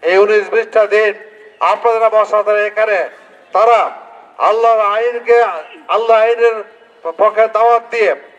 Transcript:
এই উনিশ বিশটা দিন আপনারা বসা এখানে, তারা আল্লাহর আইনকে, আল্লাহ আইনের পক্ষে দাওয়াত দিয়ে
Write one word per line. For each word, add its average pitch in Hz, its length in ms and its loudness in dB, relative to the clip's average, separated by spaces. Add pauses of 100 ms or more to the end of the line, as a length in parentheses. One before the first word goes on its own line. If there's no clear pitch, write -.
এই 175 160 0
উনিশ 208 320 2
বিশটা 220 360 0
দিন 208 280 0 (460)
আপনারা 220 500 0
বসা 214 300 0 (260)
এখানে, 208 440 -2 (440)
তারা 214 380 2 (460)
আল্লাহর 226 420 0
আইনকে, 233 640 0 (440)
আল্লাহ 226 320 2
আইনের 233 440 0 (400)
পক্ষে 208 440 0
দাওয়াত 226 440 0
দিয়ে 214 240 -2 (240)